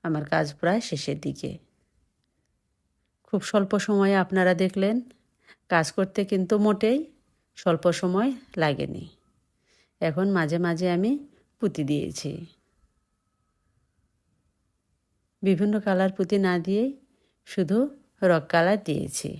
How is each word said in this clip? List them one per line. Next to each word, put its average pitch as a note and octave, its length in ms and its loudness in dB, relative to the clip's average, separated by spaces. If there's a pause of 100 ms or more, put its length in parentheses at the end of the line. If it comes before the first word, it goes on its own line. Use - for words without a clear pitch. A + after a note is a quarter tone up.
আমার D3+ 260 -2
কাজ D#3+ 180 0 (100)
প্রায় F#3+ 240 2
শেষের C#3+ 380 -6
দিকে। C#3+ 320 -8 (1700)
খুব - 220 -4
স্বল্প G3 360 0
সময়ে G3 440 4
আপনারা F#3 320 2
দেখলেন, F#3+ 400 0 (760)
কাজ E3 220 2
করতে F#3+ 280 -2 (120)
কিন্তু F#3+ 280 2
মোটেই G#3+ 400 2 (580)
স্বল্প E3 280 0 (160)
সময় F#3+ 280 0 (320)
লাগেনি। C#3 440 -4 (960)
এখন E3+ 260 0 (100)
মাঝে D#3+ 220 0
মাঝে F3 280 0 (100)
আমি G#3 140 0 (500)
পুঁতি E3 220 -2
দিয়েছি, C#3+ 480 -4 (3000)
বিভিন্ন G3 320 2 (100)
কালার F#3+ 320 2
পুঁতি G3 220 0
না F#3 200 2
দিয়েই G3+ 300 0 (580)
শুধু F#3 300 0 (440)
রক F3 300 4
কালার F3+ 320 2
দিয়েছি। - 460 -6 (100)